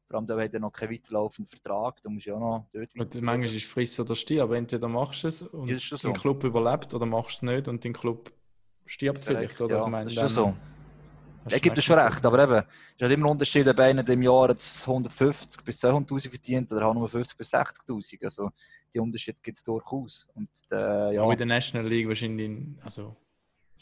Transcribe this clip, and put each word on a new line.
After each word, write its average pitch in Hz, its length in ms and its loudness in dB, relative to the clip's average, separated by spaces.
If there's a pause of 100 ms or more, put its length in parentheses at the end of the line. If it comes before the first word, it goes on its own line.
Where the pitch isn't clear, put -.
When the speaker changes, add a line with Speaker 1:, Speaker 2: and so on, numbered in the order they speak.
Speaker 1:
vor 113 100 -6
allem, 110 80 -6
da 113 120 -4
hat 110 140 -4
er 113 80 -6
noch 107 120 -6
keinen 113 200 -8
weiterlaufenden 107 560 -6
Vertrag, 107 540 -8
da 107 80 -12
muss 104 160 -10
ja 104 80 -6
auch 107 40 -6
noch 113 360 -4
dort 110 180 -10
Speaker 2:
Und 117 80 -10
Speaker 1:
weitergehen. 120 240 -6
Speaker 2:
manchmal 120 320 0
ist 110 80 -6
friss - 340 -4
oder 117 160 -4
stirb, 127 380 0
entweder 120 340 -2
machst 123 380 -4
du 165 40 -2
es 160 120 -6
und 156 280 -10
Speaker 1:
Ja, 127 60 -2
das 127 80 -6
ist - 60 -8
schon 147 140 -8
Speaker 2:
dein 131 120 -2
Speaker 1:
so. 135 60 -6
Speaker 2:
Club 139 240 0
überlebt 117 480 0
oder 117 140 -2
machst 113 340 -4
du 127 60 -4
es 123 80 0
nicht 135 120 -4
und 120 160 -6
dein 120 120 -6
Club - 360 -6 (540)
stirbt 139 400 -4
Speaker 1:
Korrekt, 113 320 -2
Speaker 2:
vielleicht. - 60 -8
Oder? 113 140 0
Speaker 1:
ja, 110 80 0
Speaker 2:
Ich 113 60 -2
meine, 110 140 -4
Speaker 1:
das 117 80 -8
ist 117 60 -2
schon 113 80 2
Speaker 2:
dann 113 80 0
Speaker 1:
so. 113 120 4 (1000)
Speaker 2:
hast 113 80 -4
Speaker 1:
Er 120 60 4
Speaker 2:
du - 40 0
Speaker 1:
gibt 165 160 4
es 139 60 4
schon 165 120 8
Speaker 2:
nicht 123 160 6
Speaker 1:
recht, - 140 0
aber 123 160 8
eben, 135 100 6
es 107 140 6
ist - 360 -12
halt 123 100 4
immer 147 140 4
ein 147 40 4
Unterschied, 143 360 2
ob 127 120 6
einer 131 220 8
in 120 60 -4
dem 123 160 4
Jahr 127 280 8
jetzt - 360 -4
hundertfünfzig 131 800 -2
bis - 160 -8
zweihunderttausend 135 540 0
verdient 127 380 -4
oder 110 120 2
halt 117 100 4
nur 117 140 -2
fünfzig 120 300 -6
bis 117 100 -10
sechzigtausend. - 760 -4
Also, 101 280 -6 (420)
die 117 60 -6
Unterschiede 113 440 -6
gibt 110 140 -12
es - 60 -12
durchaus. 117 720 -8
Und, 104 160 -10 (220)
äh, 104 420 0
ja. 104 80 2
Speaker 2:
Auch 113 100 4
in 117 60 2
der 120 80 -2
National 117 420 0
League 113 180 2
wahrscheinlich, 110 760 -6
also 110 340 -14 (640)